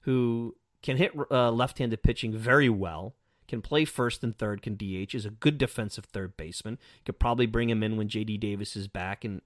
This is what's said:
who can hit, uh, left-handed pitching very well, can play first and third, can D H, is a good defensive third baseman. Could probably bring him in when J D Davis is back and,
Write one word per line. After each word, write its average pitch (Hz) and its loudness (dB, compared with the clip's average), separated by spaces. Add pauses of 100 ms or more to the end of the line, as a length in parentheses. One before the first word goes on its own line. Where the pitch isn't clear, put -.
who 117 2 (260)
can 131 -2
hit, 170 4 (180)
uh, 123 4
left-handed 120 0
pitching 113 2
very 123 4
well, 95 -2 (320)
can 117 -6
play 151 2
first 120 -2
and 117 -2
third, 104 -2
can 110 -6
D 98 -6
H, 98 -6
is 110 -6
a 104 -8
good 147 2
defensive 113 -4
third 95 -8
baseman. 87 -10 (260)
Could - -8
probably 120 4
bring 117 0
him 110 2
in 110 0
when 107 -2
J 107 -4
D 107 -4
Davis 104 -6
is 101 -6
back 95 -8
and, 101 -8